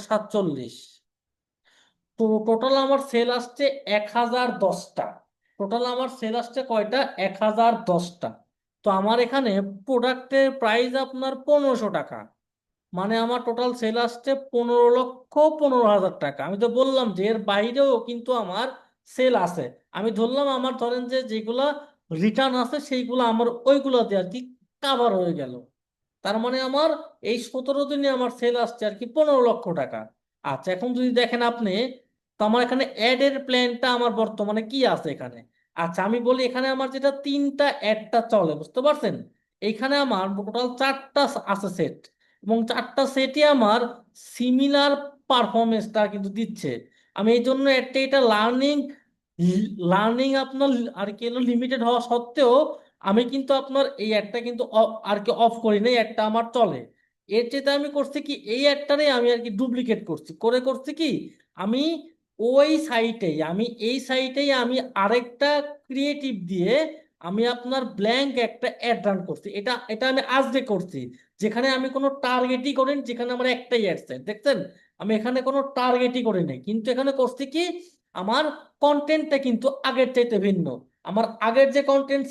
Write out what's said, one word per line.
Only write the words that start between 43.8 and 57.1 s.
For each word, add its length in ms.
সিমিলার 580
পারফরম্যান্সটা 720
কিন্তু 240
দিচ্ছে। 340
আমি 180
এই 100
জন্য 180
একটা, 160
এটা 120
লার্নিং, 420
লার্নিং 360
আপনার 260
আর 160
কি 100
হলো 220
লিমিটেড 380
হওয়া 220
সত্ত্বেও 460
আমি 140
কিন্তু 180
আপনার 240
এই 100
অ্যাডটা 340
কিন্তু 160
অ-, 140
আর 120
কি 80
অফ 80
করি 200
নাই, 120
অ্যাডটা 320
আমার 160
চলে। 240